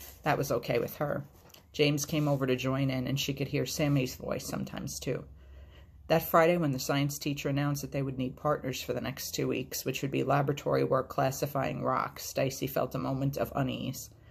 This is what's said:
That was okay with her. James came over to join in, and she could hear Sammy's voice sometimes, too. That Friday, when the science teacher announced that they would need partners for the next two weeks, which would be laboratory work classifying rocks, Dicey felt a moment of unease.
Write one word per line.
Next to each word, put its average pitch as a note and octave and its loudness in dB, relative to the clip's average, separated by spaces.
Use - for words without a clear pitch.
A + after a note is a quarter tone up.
That D3 4
was C3+ 0
okay B2 2
with - -2
her. C#3+ -2
James D3 4
came D3+ 2
over C3+ 2
to B2+ 4
join C3 0
in, C3 0
and C3+ 0
she - -2
could C#3 -4
hear C#3 0
Sammy's C#3+ 2
voice - -4
sometimes, - -6
too. - -4
That E3 4
Friday, E3+ 6
when D#3+ 2
the C3 0
science C#3+ 0
teacher C#3+ -2
announced C#3+ 0
that B2+ -8
they C#3 -2
would C3+ -4
need C3 -4
partners C#3 -2
for B2 -2
the B2 -4
next B2+ -6
two C3+ 0
weeks, B2+ -2
which C3+ -4
would C#3 -2
be C3 0
laboratory C#3 2
work C3 0
classifying C3+ -2
rocks, - -2
Dicey C3+ 0
felt C3 -2
a C3 -2
moment C3+ 0
of - 0
unease. C3 -2